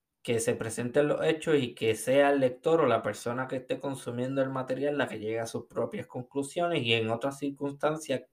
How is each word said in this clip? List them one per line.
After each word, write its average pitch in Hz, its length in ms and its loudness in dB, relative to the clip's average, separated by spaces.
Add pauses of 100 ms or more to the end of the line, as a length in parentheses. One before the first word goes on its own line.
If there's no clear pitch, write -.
(240)
que 117 160 0
se 113 160 0
presenten 123 540 0
los 151 140 0
hechos 156 360 2
y 123 160 -2
que 110 200 2
sea 143 360 4
el 143 80 4
lector 156 400 4
o 143 80 4
la 113 160 4
persona 123 440 -4
que 135 100 -6
esté 131 220 -6
consumiendo 135 600 -4
el 131 80 0
material 135 480 -2
la 123 100 0
que 110 120 -10
llegue 110 200 -4
a 117 60 -2
sus 127 220 -8
propias - 400 -6
conclusiones, 139 760 -2
y 117 120 2
en 113 180 2
otras 139 260 -2
circunstancias 143 960 -2